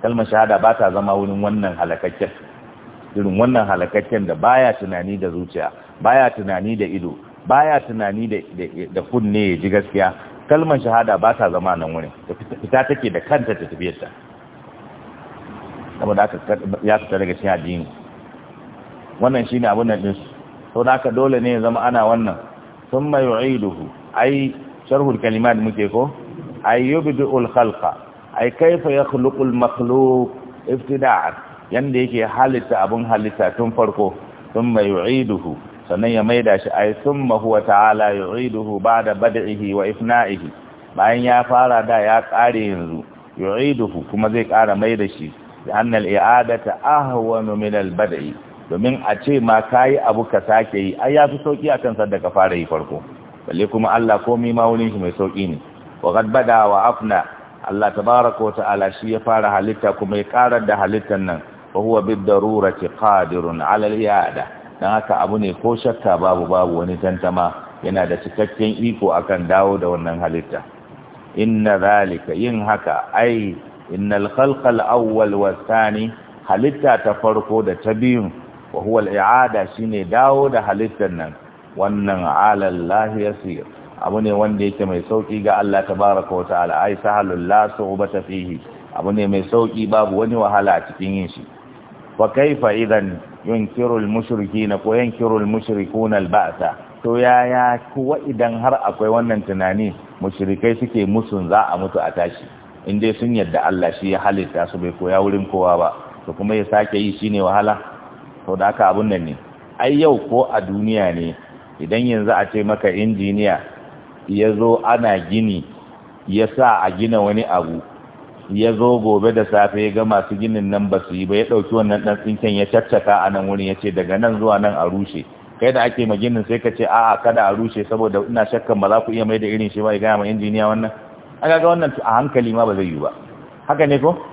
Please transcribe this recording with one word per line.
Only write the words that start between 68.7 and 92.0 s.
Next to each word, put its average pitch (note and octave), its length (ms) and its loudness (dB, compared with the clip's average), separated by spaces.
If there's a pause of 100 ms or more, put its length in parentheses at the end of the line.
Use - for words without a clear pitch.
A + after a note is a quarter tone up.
iko A2 320 0
akan F2+ 360 -2
dawo G2 300 4
da F2+ 120 -2
wannan E2+ 320 -4
halitta. E2 420 -6 (720)
Inna G#2+ 440 2
zalika, F#2+ 540 2
yin A2 280 -2
haka, G#2 500 -2
ai G#2+ 440 0 (340)
innal G2+ 480 -2
khalqal C3+ 440 2
awwal A2 520 2
was G2+ 220 0 (120)
sani, A2 460 0 (320)
halitta C3 580 2
ta G#2 180 2
farko A2 440 0
da F#2 160 -2
ta A2 120 0
biyun, A2+ 360 0 (440)
wa - 80 -6
huwa A2 200 2
al G2+ 80 -2
i'ada, G#2+ 640 2
shine A2 320 -4
dawo C3+ 460 4
da A2+ 100 0
halittan G2+ 560 -4
nan. D#2+ 140 -8 (460)
Wannan G2+ 440 -2
ala F#2+ 480 2
Allah F2+ 480 0
yasir. G2+ 480 -6 (320)
Abu G#2 240 -2
ne G#2+ 100 0
wanda G#2 320 0
yake G2+ 220 -2
mai F2+ 240 -4
sauki G#2+ 320 -2
ga G2 160 2
Allah G2 320 0
tabaraka F#2+ 400 2
wa F2+ 160 -2
ta'ala, F2 280 0 (120)
ai G#2 160 -2
sahalul G2 460 0
la G#2 300 4
su'bata G2 520 -4
fihi. F2+ 300 -8 (340)
Abu F#2 180 -6
ne G#2 160 0
mai G2 220 0
sauki, A2+ 400 0
babu G#2 320 2
wani A2+ 140 0
wahala G2+ 420 2
a D#2+ 40 -2 (100)
cikin F#2+ 220 -6 (100)
yin E2 60 -8
shi. - 120 -18 (760)